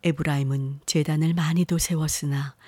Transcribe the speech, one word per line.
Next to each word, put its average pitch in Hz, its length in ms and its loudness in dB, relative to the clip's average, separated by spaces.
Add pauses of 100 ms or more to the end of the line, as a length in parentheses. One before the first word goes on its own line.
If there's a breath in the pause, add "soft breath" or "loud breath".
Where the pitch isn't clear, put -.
에브라임은 139 840 -2
제단을 156 480 2
많이도 170 440 2
세웠으나 147 800 -2 (120)